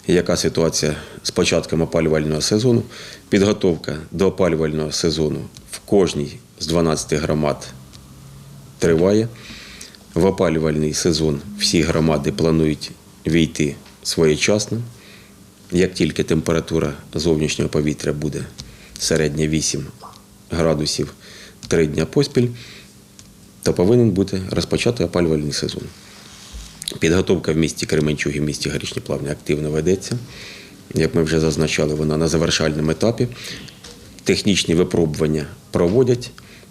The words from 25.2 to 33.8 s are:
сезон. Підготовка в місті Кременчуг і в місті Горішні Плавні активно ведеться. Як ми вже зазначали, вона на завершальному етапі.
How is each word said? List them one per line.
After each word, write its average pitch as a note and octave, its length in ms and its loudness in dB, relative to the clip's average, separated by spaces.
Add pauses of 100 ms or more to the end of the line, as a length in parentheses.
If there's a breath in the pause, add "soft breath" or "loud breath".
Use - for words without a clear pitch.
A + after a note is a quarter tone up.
сезон. - 300 -6 (1160 loud breath)
Підготовка E2+ 540 2
в D#2 40 0
місті D#2+ 300 0
Кременчуг D2+ 460 0
і C#2+ 80 -2
в - 20 -2
місті D2 280 -4
Горішні - 360 -6
Плавні C#2 220 -4
активно D2+ 420 -2
ведеться. F2+ 480 0 (760 loud breath)
Як D#2+ 200 0
ми E2+ 80 4
вже D#2 180 2
зазначали, D2+ 540 0
вона D2+ 220 0
на E2 120 2
завершальному D#2 640 0
етапі. A#2 380 0 (960 loud breath)